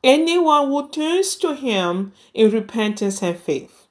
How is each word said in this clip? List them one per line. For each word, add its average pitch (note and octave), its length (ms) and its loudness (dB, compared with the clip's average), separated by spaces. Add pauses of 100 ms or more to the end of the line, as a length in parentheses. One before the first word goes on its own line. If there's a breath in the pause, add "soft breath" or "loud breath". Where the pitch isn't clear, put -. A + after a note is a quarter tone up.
anyone D4+ 640 4
who C#4 220 -4
turns E4+ 460 -2
to D#4+ 180 -4
him G3 600 -4 (200 soft breath)
in A3 180 4
repentance G#3+ 680 -4
and F3 160 -4
faith. - 540 -8